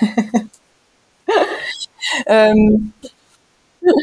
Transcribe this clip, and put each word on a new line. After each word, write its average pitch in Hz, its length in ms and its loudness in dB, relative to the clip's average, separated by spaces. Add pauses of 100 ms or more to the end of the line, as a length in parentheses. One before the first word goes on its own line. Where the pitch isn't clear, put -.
(2250)
Euh... 214 260 4 (1500)